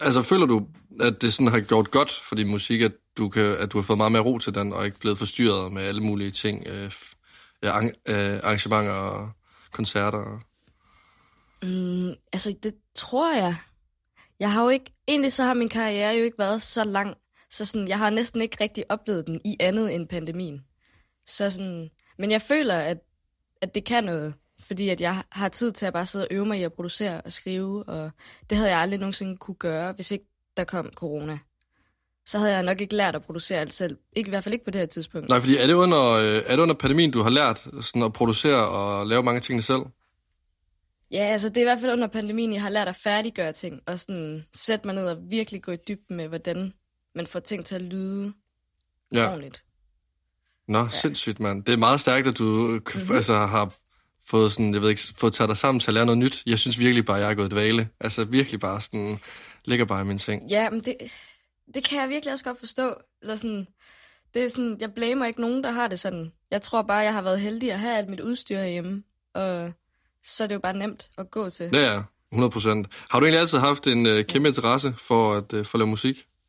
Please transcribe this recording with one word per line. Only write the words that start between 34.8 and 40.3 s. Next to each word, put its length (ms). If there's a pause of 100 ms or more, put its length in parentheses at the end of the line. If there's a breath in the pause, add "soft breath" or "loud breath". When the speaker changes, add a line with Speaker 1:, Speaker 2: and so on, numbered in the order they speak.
Speaker 2:
tidspunkt. 440
Speaker 1:
Nej, 100
fordi 180
er 100
det 60
under, 280 (100)
øh, 340
er 100
det 80
under 120
pandemien, 360
du 100
har 80
lært 380 (140)
sådan 220
at 100
producere 560
og 380
lave 160
mange 180
ting 220
selv? 180 (1300)